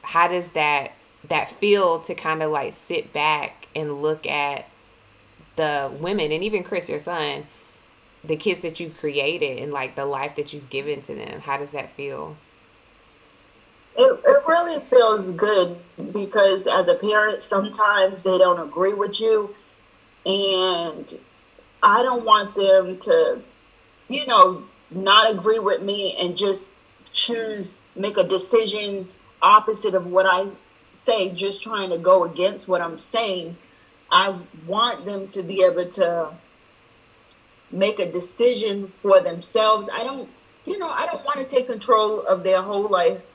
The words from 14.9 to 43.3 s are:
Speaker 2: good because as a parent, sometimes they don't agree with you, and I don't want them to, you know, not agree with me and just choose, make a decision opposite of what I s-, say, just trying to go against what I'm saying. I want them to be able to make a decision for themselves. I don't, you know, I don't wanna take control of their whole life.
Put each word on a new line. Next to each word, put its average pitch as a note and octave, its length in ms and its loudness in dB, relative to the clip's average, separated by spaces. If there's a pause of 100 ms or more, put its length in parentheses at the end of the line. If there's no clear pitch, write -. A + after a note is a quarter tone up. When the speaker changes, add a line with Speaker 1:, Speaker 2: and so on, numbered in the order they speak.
Speaker 2:
good F3+ 460 0 (340)
because G3 560 2
as F3 220 2
a E3+ 60 6
parent, G#3+ 480 0
sometimes G3 800 0
they F#3 140 2
don't F3 220 4
agree E3+ 340 -2
with G3+ 280 -4
you, G#3+ 340 0 (680)
and F#3 920 -4 (680)
I G#3+ 200 6
don't B3 200 0
want G#3 320 2
them F#3+ 440 4
to, E3 420 2 (680)
you C#4 200 -6
know, G3+ 340 6 (300)
not G3+ 400 4
agree G#3+ 260 0
with G3 240 0
me G3 380 -4
and F3 180 -4
just G3 280 -2 (460)
choose, A3 680 -6 (140)
make G3+ 220 -2
a F#3 60 4
decision G3+ 840 0 (320)
opposite G3+ 540 4
of F3 100 0
what F#3 220 2
I F#3 160 2
s-, G3 140 -10 (360)
say, G3+ 360 -2
just G3 340 -6
trying G3+ 260 -6
to E3+ 80 -2
go F3+ 260 6
against F3+ 440 -2
what F3+ 140 0
I'm E3 180 -8
saying. F3+ 580 -6 (540)
I F#3+ 240 2 (320)
want G3 380 -2
them G3 240 -8
to G3 120 -10
be F#3 220 2
able F3 300 2
to E3+ 360 0 (1400)
make G3+ 280 0
a F3 120 -2
decision G3+ 800 -2 (100)
for F#3+ 200 6
themselves. G3+ 680 0
I A3+ 120 -6
don't, C4 260 -10 (360)
you G4+ 120 -6
know, E4+ 120 -6
I D4+ 180 -4
don't E4 180 -8
wanna C#4+ 200 -4
take B3+ 220 0
control G#3+ 540 0
of F3+ 220 0
their F#3+ 180 2
whole G3+ 280 -2
life. F#3 320 0 (140)